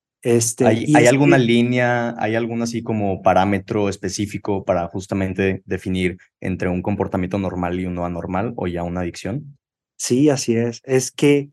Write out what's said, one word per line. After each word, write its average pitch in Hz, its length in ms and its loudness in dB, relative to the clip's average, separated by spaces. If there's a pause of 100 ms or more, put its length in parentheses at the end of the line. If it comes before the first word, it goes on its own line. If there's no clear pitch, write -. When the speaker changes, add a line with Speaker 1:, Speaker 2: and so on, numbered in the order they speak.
(220)
Speaker 1:
Este, 120 460 2
Speaker 2:
¿Hay, 113 180 2
Speaker 1:
y 151 100 6
Speaker 2:
hay 120 80 8
Speaker 1:
es 120 60 6
Speaker 2:
alguna 139 260 6
Speaker 1:
que - 20 6
Speaker 2:
línea, 120 800 2
hay 110 180 -2
algún 117 260 -4
así 117 200 -4
como 104 400 -2
parámetro 98 680 2
específico 98 760 -6
para 87 220 0
justamente 95 800 -2
definir 92 540 -4 (220)
entre 92 280 -4
un 90 140 -2
comportamiento 98 560 -4
normal 90 420 -4
y 92 60 -6
uno 87 180 -6
anormal 92 520 -4
o 92 120 -4
ya 87 160 -6
una 87 160 -4
adicción? 104 580 -8 (400)
Speaker 1:
Sí, 139 320 2
así 127 260 0
es. 117 280 -2
Es 131 280 0
que 143 400 2